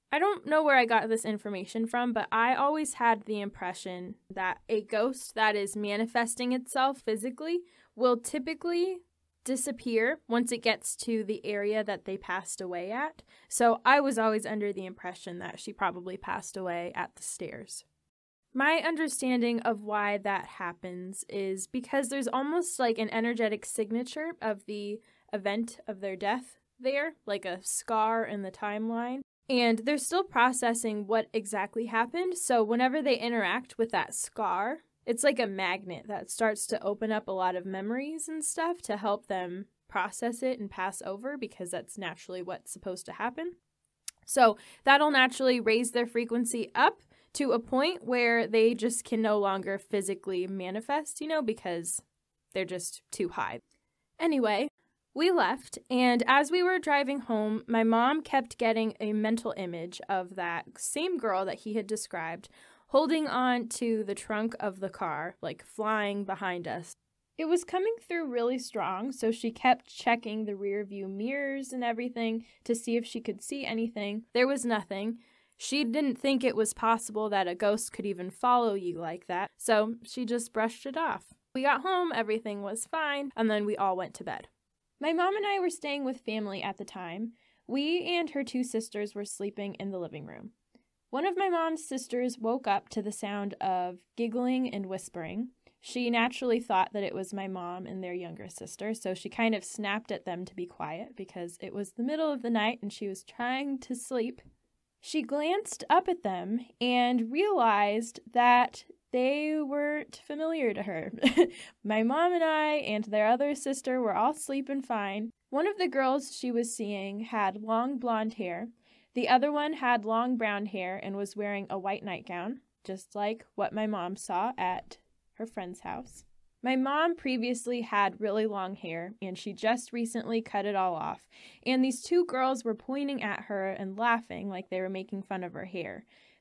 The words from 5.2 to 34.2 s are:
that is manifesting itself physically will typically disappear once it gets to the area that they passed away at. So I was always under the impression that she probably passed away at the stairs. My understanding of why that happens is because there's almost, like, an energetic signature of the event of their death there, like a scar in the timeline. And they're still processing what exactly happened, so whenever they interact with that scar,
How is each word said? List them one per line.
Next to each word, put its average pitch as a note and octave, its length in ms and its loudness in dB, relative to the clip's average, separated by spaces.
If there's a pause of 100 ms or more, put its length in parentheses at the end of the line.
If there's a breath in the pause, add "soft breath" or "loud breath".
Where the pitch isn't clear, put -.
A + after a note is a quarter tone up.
that G#3+ 180 6
is G3+ 220 -2
manifesting A3+ 760 0
itself C4 480 0
physically B3+ 640 -2 (340 soft breath)
will B3 220 6
typically E4+ 840 -2 (460)
disappear B3 760 0 (100)
once A#3 220 4
it A#3 140 -2
gets - 320 0
to A3+ 260 -2
the G#3 240 -4
area G#3 380 0
that G3+ 200 -4
they F#3+ 120 -6
passed F#3 440 -6
away F3+ 300 -6
at. A3+ 320 -4 (260 soft breath)
So A#3 360 4
I C#4 160 8
was B3 180 2
always A3 260 4
under G#3 280 -2
the F#3 140 -8
impression F3+ 520 -10
that F#3 220 -10
she G#3 120 -10
probably F3+ 440 -4
passed - 400 -8
away F3 400 -4
at - 180 -6
the - 80 -20
stairs. - 640 -10 (680)
My D4 320 4
understanding B3+ 760 0
of G#3 240 0
why G#3 340 0
that G3+ 280 -2
happens F3+ 800 -10
is F#3+ 400 -4
because B3+ 400 -2
there's C4+ 180 -2
almost, C#4+ 540 0
like, A#3 180 2
an A3 120 -2
energetic A3+ 540 0
signature B3 680 -4 (100)
of G#3+ 240 -4
the G#3 340 -6 (320 soft breath)
event G#3 540 -2
of G3+ 140 -6
their F#3+ 160 -4
death G#3 420 -2 (220)
there, C#4+ 340 -2 (120)
like G3+ 180 -2
a F3+ 180 -6
scar A3+ 640 0
in G3+ 180 -4
the F#3+ 80 -6
timeline. A3+ 720 -4 (280)
And A#3 320 4
they're C#4 180 2
still F4+ 240 0
processing A#3 840 2
what A3 260 2
exactly G#3+ 540 -2
happened, E4 520 0
so A#3+ 240 4
whenever B3+ 400 2
they C4 160 4
interact A#3 600 0
with A3+ 120 2
that - 240 0
scar, G#3 640 -2 (280)